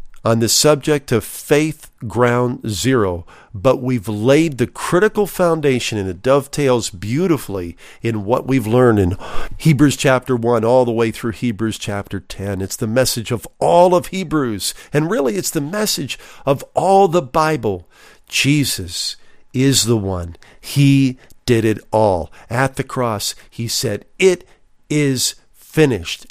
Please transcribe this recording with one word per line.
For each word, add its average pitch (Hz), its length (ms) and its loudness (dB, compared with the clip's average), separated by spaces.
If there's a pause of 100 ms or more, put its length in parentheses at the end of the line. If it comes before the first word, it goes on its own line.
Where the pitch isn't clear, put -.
(260)
on 113 140 2
the 113 100 2
subject 151 640 0
of 107 100 2
faith - 680 -2 (160)
ground 120 640 0
zero, 101 560 0 (280)
but 120 240 0
we've 123 320 -4
laid 131 480 2
the 120 100 0
critical 208 580 0
foundation, 147 720 -2
and 95 120 -4
it 87 120 -10
dovetails 131 680 0
beautifully 104 880 -4 (240)
in 110 240 -4
what 120 200 -2
we've 123 220 0
learned 117 320 6
in 95 180 2 (400)
Hebrews 147 380 4
chapter 127 400 0
one 113 300 0
all 127 180 4
the 117 80 0
way 113 200 0
through 117 200 -8
Hebrews 110 460 -4
chapter 101 420 -8
ten. 95 420 -8
It's 98 140 -8
the 113 120 -6
message 120 440 -2
of 113 160 -6 (120)
all 175 360 6
of - 120 0
Hebrews, 139 680 -4 (180)
and 156 180 0
really 226 280 -2
it's - 140 -4
the 156 100 -4
message 175 580 -6 (260)
of 135 160 0 (120)
all 196 340 4
the 175 140 0
Bible. 131 680 -2 (400)
Jesus - 880 -2 (380)
is 131 320 2
the 117 120 2
one. 90 380 -6 (240)
He 139 580 2 (280)
did 113 180 2
it 107 160 0 (120)
all. 101 400 0 (180)
At 135 260 -2
the 131 80 -4
cross, 113 500 -6 (160)
he 117 200 -8
said, 104 340 -4 (160)
"It 180 260 2 (440)
is 143 460 -2 (180)
finished." 123 760 -2